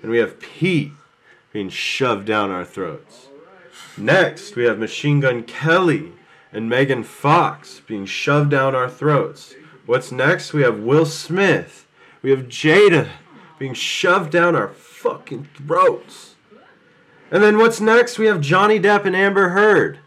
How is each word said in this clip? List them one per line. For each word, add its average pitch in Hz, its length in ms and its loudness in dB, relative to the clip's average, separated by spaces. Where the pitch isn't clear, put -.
And 110 100 -8
we 117 80 2
have 107 200 -2
Pete - 520 -4
being 98 180 -8
shoved 107 560 -4
down 107 260 -2
our 90 140 -8
throats. - 640 -14
Next, 147 580 -2
we 123 80 -4
have 110 160 0
Machine 143 400 -2
Gun 123 240 -2
Kelly 160 720 -2
and 113 180 -8
Megan 127 340 0
Fox - 840 -2
being 101 200 -10
shoved 143 460 0
down 135 240 0
our 123 140 -2
throats. 139 640 -2
What's 123 260 -2
next? 131 420 -2
We 151 80 0
have 117 180 2
Will 139 260 2
Smith. 156 800 -2
We 131 100 -4
have 131 160 0
Jada 160 640 4
being 131 160 -10
shoved 180 580 -2
down 175 240 2
our 104 140 -2
fucking - 840 -10
throats. - 800 -2
And 196 120 2
then 214 140 4
what's 226 240 2
next? 226 360 2
We 214 100 -2
have 190 140 0
Johnny 190 380 2
Depp 202 260 2
and 185 100 0
Amber 196 340 2
Heard. 180 580 2